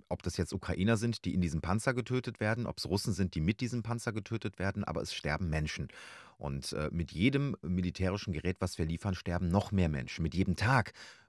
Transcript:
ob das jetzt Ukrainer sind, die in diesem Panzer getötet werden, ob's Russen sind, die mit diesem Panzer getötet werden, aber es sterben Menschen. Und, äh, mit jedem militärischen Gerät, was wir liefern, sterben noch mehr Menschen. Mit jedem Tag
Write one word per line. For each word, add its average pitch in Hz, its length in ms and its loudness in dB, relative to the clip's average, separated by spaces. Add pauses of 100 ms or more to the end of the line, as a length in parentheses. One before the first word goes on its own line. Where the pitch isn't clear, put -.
ob - 140 -4
das - 160 -4
jetzt 87 160 0
Ukrainer 104 440 2
sind, 117 280 0
die 127 80 0
in 92 80 4
diesem 80 200 2
Panzer 110 340 2
getötet 123 440 -2
werden, 110 280 0
ob's - 180 -6
Russen 104 280 2
sind, 92 200 2
die 80 80 0
mit 90 180 2
diesem 120 220 -2
Panzer 117 320 -2
getötet 107 460 -4
werden, 98 240 0
aber - 180 -2
es - 140 -6
sterben 78 340 0
Menschen. 78 380 0 (500)
Und, 69 360 -4
äh, 76 180 -2
mit 82 220 -2
jedem 135 480 2
militärischen 90 720 0
Gerät, 85 260 -2
was - 180 -2
wir 82 80 2
liefern, 82 300 -2
sterben 87 320 -2
noch 98 240 4
mehr 92 160 4
Menschen. 69 340 -2
Mit 80 140 0
jedem 90 220 2
Tag 113 340 4 (380)